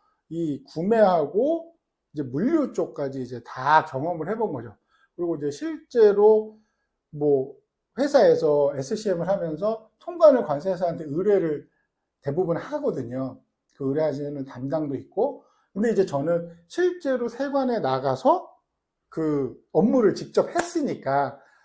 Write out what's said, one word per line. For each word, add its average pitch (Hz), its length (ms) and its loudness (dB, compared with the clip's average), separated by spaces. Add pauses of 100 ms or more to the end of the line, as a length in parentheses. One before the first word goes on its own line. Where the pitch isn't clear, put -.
(300)
이 160 360 -6
구매하고 202 1080 0 (400)
이제 143 100 -6
물류 220 500 0
쪽까지 135 480 -6
이제 120 240 -10
다 147 400 2
경험을 156 440 -6
해본 214 220 -4
거죠. 117 240 -12 (400)
그리고 170 220 -4
이제 143 140 -4
실제로 220 1080 4 (500)
뭐 143 460 0 (420)
회사에서 165 800 4
에스씨엠을 185 500 -4
하면서 185 600 -4 (100)
통관을 311 460 4
관세사한테 165 600 -4
의뢰를 165 640 0 (520)
대부분 160 360 -2
하거든요. 139 840 -6 (340)
그 139 120 -6
의뢰하시는 143 580 -4
담당도 139 500 -6
있고. 254 480 -4 (300)
근데 220 180 0
이제 190 140 2
저는 170 440 -2 (180)
실제로 277 640 -2
세관에 262 500 -2
나가서 135 720 0 (560)
그 147 460 -2 (160)
업무를 220 440 4
직접 - 340 -2
했으니까 143 880 -2 (260)